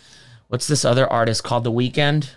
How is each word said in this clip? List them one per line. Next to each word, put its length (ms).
what's 180
this 180
other 240
artist 360
called? 200
The 80
Weeknd? 640